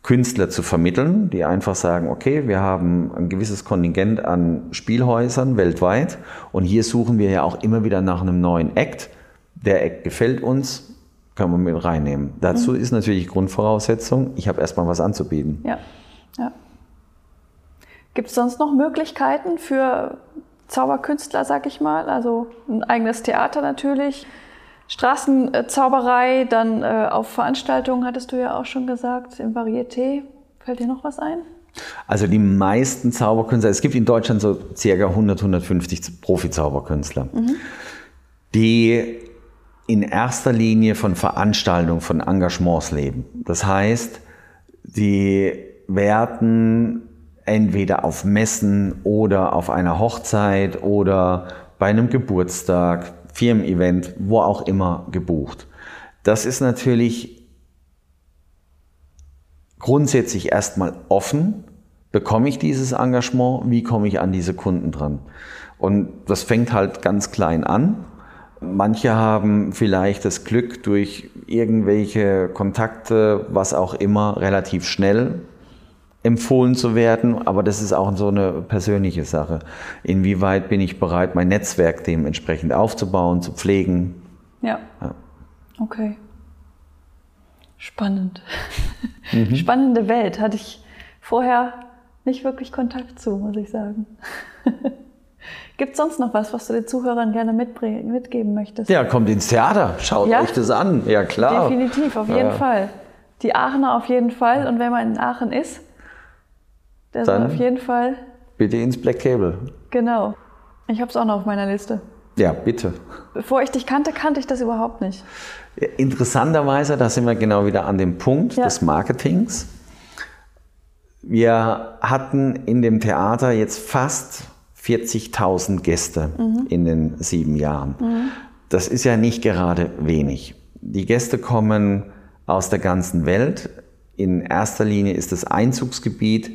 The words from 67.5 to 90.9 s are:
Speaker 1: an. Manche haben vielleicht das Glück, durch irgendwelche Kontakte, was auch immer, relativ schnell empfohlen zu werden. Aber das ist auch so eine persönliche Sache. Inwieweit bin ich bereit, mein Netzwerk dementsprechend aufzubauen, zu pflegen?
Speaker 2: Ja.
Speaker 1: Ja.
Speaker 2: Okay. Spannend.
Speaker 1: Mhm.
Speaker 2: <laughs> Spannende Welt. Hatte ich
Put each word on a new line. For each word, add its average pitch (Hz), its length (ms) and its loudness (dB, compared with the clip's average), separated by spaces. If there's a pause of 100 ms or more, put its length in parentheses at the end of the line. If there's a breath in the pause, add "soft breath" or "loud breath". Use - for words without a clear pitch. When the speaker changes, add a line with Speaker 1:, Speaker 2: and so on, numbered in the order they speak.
Speaker 1:
an. 175 400 0 (560 loud breath)
Manche 107 540 2
haben 107 580 2
vielleicht 98 520 2
das 95 200 -2
Glück, 120 400 -2
durch 101 440 0 (180)
irgendwelche 104 1000 2
Kontakte, 107 1040 0
was 95 240 0
auch 87 200 0
immer, 104 460 2
relativ 95 460 0
schnell 107 540 0 (840 soft breath)
empfohlen 123 520 4
zu 123 200 0
werden. 117 520 2
Aber 95 160 2
das 101 200 0
ist 101 100 -2
auch 98 240 2
so 101 120 0
eine 98 240 2 (100)
persönliche 95 640 0
Sache. 78 340 -2 (440 loud breath)
Inwieweit 95 680 2
bin 101 100 2
ich 92 180 -2
bereit, 90 360 0
mein 90 140 2
Netzwerk 90 560 0
dementsprechend 78 680 -2
aufzubauen, 90 720 0
zu 85 100 -10
pflegen? 92 720 0 (400)
Speaker 2:
Ja. 220 160 -2 (240)
Speaker 1:
Ja. - 120 -8 (680)
Speaker 2:
Okay. 214 340 -6 (1600)
Spannend. 196 640 -4 (920 loud breath)
Speaker 1:
Mhm. 113 240 2
Speaker 2:
<laughs> - 0 -
Spannende 233 520 2
Welt. 214 320 0
Hatte 214 160 -2
ich - 260 -14 (380 loud breath)